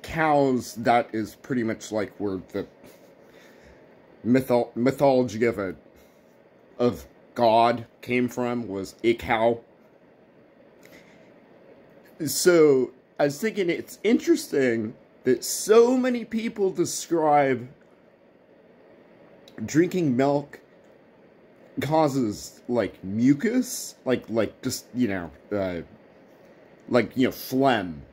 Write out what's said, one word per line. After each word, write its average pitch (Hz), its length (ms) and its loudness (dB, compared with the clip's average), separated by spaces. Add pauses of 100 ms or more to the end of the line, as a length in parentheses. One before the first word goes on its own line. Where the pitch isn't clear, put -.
cows, 143 720 0
that 120 360 2
is 110 220 -6
pretty 123 280 -6
much, 110 300 -6
like, 104 260 -4
where 95 220 -6 (120)
the 98 140 -6 (1600)
mytho-, 120 480 2
mythology 127 720 0
of 113 140 0
a, 92 160 -6 (1040)
of - 280 -2 (280)
God 117 520 2 (140)
came 123 280 -2
from, 120 400 -6
was 95 260 -8 (100)
a 117 100 4
cow. 117 460 -2 (2750)
So, 147 680 4 (260)
I 151 60 4
was 143 160 -2
thinking 202 300 -2
it's - 320 -8
interesting 131 920 0 (300)
that 127 200 2
so 233 520 4
many 247 280 -2
people 220 460 -4
describe 147 1000 0 (2000)
drinking 165 520 0
milk 143 440 -2 (1200)
causes, 135 880 -2
like, 113 340 -2
mucus, 143 1040 0
like, 127 240 -2
like, 107 340 -4
just, - 320 -8
you 120 140 0
know, 90 220 -6 (220)
uh, 95 280 -4 (1080)
like, 117 280 0
you 127 100 2
know, 92 60 0
phlegm. 107 680 -2 (100)